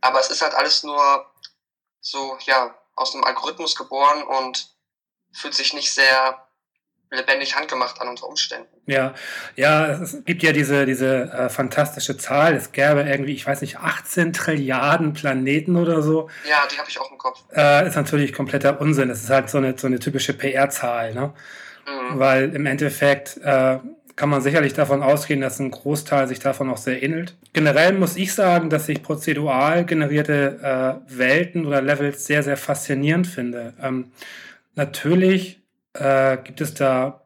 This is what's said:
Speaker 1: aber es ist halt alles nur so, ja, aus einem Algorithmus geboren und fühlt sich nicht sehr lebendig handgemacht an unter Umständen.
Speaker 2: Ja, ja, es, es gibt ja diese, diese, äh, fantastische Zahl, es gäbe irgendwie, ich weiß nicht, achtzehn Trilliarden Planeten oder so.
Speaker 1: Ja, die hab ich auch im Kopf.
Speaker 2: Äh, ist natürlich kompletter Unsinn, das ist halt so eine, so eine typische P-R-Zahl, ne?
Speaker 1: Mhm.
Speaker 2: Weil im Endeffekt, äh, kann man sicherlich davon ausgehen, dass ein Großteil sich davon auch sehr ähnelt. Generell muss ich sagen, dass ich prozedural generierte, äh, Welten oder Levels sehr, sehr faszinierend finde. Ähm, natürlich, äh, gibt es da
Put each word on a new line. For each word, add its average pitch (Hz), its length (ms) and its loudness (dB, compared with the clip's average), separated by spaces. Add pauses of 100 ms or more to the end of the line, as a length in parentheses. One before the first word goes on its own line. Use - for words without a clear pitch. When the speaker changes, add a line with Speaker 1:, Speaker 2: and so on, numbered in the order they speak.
Speaker 1:
aber 127 180 4
es 131 80 0
ist 135 140 -4
halt 147 100 0
alles 135 300 0
nur 143 420 2 (760)
so, - 420 -8
ja, 127 300 0 (220)
aus - 180 -4
einem 135 100 -2
Algorithmus 156 500 -4
geboren 143 500 2
und 131 440 -4 (640)
fühlt - 220 -12
sich - 180 0
nicht 147 180 -4
sehr 131 560 2 (640)
lebendig 135 460 -2
handgemacht 135 420 -6
an 123 100 -6
unter 123 180 -12
Umständen. - 420 -8 (160)
Speaker 2:
Ja, 135 300 -2 (420)
ja, 151 300 4
es, 156 260 -4
es 285 140 -14
gibt 175 160 -2
ja 156 100 4
diese, 143 320 2
diese, 131 480 0
äh, 123 160 -2
fantastische 139 680 -2
Zahl, 147 360 2
es 120 160 -6
gäbe 143 300 4
irgendwie, 139 320 -2
ich - 140 -8
weiß 139 160 -2
nicht, 139 160 -10
achtzehn - 560 -2
Trilliarden 147 800 0
Planeten 143 600 0
oder 165 260 2
so. 160 260 0 (180)
Speaker 1:
Ja, 147 240 2
die - 80 -8
hab - 120 -8
ich - 100 -10
auch - 100 -10
im - 60 -20
Kopf. - 240 -8 (160)
Speaker 2:
Äh, 147 320 6
ist - 80 -4
natürlich 147 380 0
kompletter 143 480 0
Unsinn, 139 260 2
das 110 140 -6
ist 107 80 -4
halt 135 180 4
so - 80 -2
eine, 131 220 0
so - 80 -6
eine 127 120 0
typische - 360 -4
P-R-Zahl, 127 800 -2
ne? 139 180 -4 (540)
Speaker 1:
Mhm. 131 320 -6
Speaker 2:
Weil 135 360 4
im 147 120 -2
Endeffekt, 143 720 0
äh, 131 400 2 (380)
kann 147 120 -2
man 139 140 2
sicherlich 143 320 2
davon 139 280 2
ausgehen, 143 380 2
dass 135 200 -4
ein 135 100 -4
Großteil 143 580 -2
sich 127 120 -6
davon 135 280 -2
auch 123 80 -4
sehr 127 260 -4
ähnelt. 160 360 -4 (160)
Generell 156 400 4
muss 190 220 0
ich 190 180 -4
sagen, 175 340 4
dass 151 220 0
ich 147 120 -2
prozedural 151 840 0
generierte, 143 1200 0
äh, 131 80 -14
Welten 160 480 2
oder 143 160 0
Levels 143 460 -2
sehr, 147 160 2
sehr 139 160 -2
faszinierend 147 680 0
finde. 120 540 -8
Ähm, 127 320 -6 (600)
natürlich, 180 880 2 (320)
äh, 135 420 2
gibt - 240 -12
es 151 140 -6
da 131 520 0